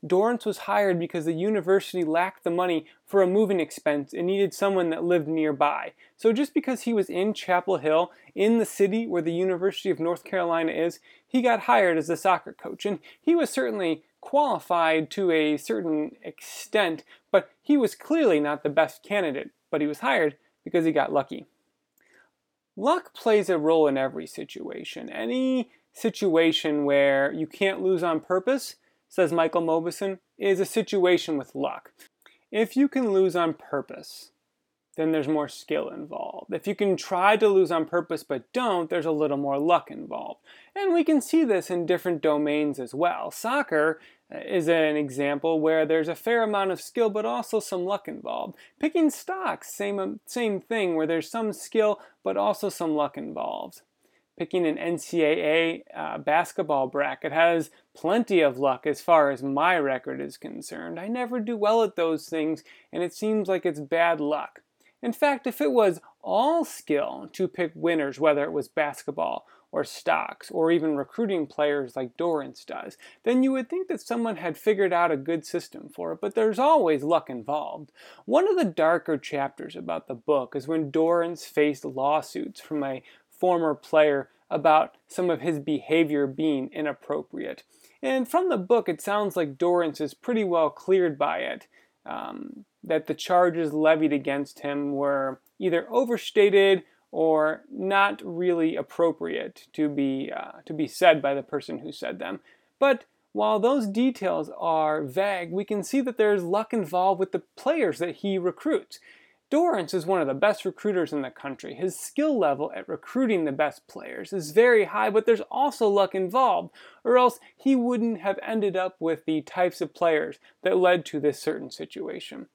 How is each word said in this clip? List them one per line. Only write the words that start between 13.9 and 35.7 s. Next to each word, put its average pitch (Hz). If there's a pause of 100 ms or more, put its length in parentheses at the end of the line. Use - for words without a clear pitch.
qualified 170
to 185
a 151
certain 160
extent, - (300)
but - (100)
he 294
was 240
clearly 269
not 147
the 156
best 151
candidate, 175 (180)
but 151
he 147
was 151
hired 156 (280)
because 170
he 160
got 147
lucky. - (1300)
Luck 302
plays 208
a 180
role 156
in 135
every 135
situation. -
Any 254 (220)
situation 160
where 139
you 160
can't 190
lose 185
on 165
purpose, 190 (320)
says 165
Michael 165
Mauboussin, 170 (180)
is 196
a 196
situation 180
with -
luck. 139 (580)
If 220
you 277
can 247
lose 190
on 165
purpose, - (640)
then 160
there's 151
more 151
skill -